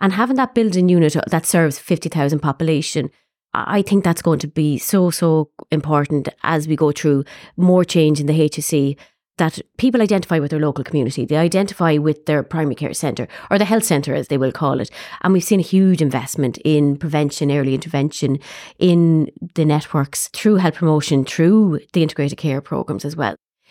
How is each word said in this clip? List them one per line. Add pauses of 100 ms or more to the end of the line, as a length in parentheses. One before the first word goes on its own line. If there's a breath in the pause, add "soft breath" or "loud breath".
And
having
that
building
unit (160)
that
serves
fifty
thousand
population, (440)
I,
I
think
that's
going
to
be
so,
so (220)
important (160)
as
we
go
through (320 loud breath)
more
change
in
the
H
S
E, (400 soft breath)
that (180)
people
identify
with
their
local
community.
They
identify
with
their
primary
care
centre, (200 loud breath)
or
the
health
centre
as
they
will
call
it. (320 loud breath)
And
we've
seen
a
huge
investment
in
prevention,
early
intervention (380 loud breath)
in (240)
the
networks
through
health
promotion,
through (140)
the
integrated
care
programmes
as
well. (360 soft breath)